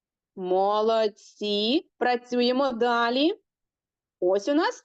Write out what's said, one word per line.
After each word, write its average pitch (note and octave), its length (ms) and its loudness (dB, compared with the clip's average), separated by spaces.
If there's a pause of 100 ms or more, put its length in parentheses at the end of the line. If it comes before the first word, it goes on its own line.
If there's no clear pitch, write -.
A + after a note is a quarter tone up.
(360)
Молодці! G#3 1600 0
Працюємо B3 720 0
далі. A#3+ 640 0 (880)
Ось F#3+ 280 0
у C#4+ 60 2
нас F#4+ 300 -2